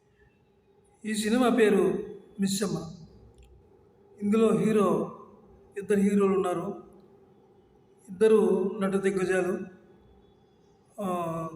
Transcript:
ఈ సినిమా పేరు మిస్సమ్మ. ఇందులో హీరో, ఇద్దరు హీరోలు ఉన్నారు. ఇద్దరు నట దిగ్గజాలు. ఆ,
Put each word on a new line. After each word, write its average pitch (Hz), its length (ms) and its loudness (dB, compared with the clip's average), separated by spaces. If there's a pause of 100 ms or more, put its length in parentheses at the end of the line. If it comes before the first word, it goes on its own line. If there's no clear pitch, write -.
(1040)
ఈ 214 100 -6
సినిమా 226 340 0
పేరు 190 540 2 (360)
మిస్సమ్మ. 196 520 -4 (1300)
ఇందులో 208 340 4
హీరో, 196 640 0 (580)
ఇద్దరు 202 220 -2
హీరోలు 196 340 2
ఉన్నారు. 180 500 -4 (1300)
ఇద్దరు 196 600 4 (100)
నట 190 140 0
దిగ్గజాలు. 185 640 -2 (1400)
ఆ, 170 540 -4